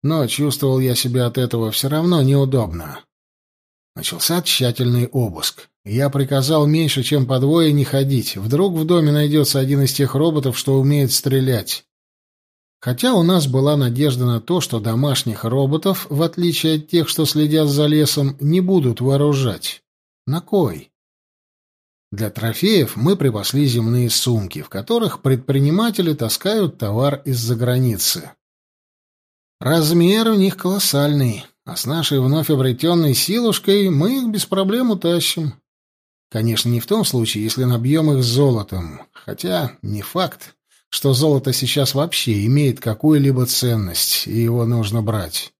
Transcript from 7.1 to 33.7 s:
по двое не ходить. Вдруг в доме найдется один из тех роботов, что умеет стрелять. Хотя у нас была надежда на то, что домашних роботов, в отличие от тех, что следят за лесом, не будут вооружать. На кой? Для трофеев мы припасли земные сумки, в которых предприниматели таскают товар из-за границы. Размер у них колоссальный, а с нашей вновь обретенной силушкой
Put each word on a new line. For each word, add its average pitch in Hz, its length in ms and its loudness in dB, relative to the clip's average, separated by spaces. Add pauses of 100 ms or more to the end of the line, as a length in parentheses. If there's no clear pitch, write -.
по 131 120 0
двое 156 340 4
не 143 120 2
ходить. 139 520 -2
Вдруг 147 380 0
в 156 100 -2
доме 160 280 2
найдется 147 480 2
один 139 220 2
из 131 100 0
тех 139 220 -2
роботов, 143 440 0
что 135 200 0
умеет 139 340 2
стрелять. 131 720 -2 (1000)
Хотя 175 320 0
у 175 80 4
нас 170 240 2
была 135 300 2
надежда 123 500 0
на 120 140 0
то, 170 200 -2
что 117 200 -4
домашних 113 640 -2
роботов, 139 640 0
в 143 100 -2
отличие 165 580 0
от 151 100 -10
тех, 165 200 0
что 156 180 0
следят 151 420 2
за 143 180 2
лесом, 147 540 2
не 156 200 2
будут 170 400 0
вооружать. 135 840 0 (420)
На 156 140 -2
кой? 117 500 -2 (1200)
Для 107 180 -6
трофеев 123 680 0
мы 160 200 0
припасли 131 500 0
земные 120 440 0
сумки, 110 520 -2
в - 60 -16
которых 226 540 -4
предприниматели 151 880 0
таскают 190 640 -2
товар 127 480 -2
из-за 120 300 -2
границы. 120 800 -2 (1300)
Размер 170 680 4
у 220 40 4
них 190 220 4
колоссальный, 143 880 0 (180)
а - 120 -10
с - 100 -6
нашей 147 320 -2
вновь 143 320 2
обретенной 143 640 2
силушкой 202 760 0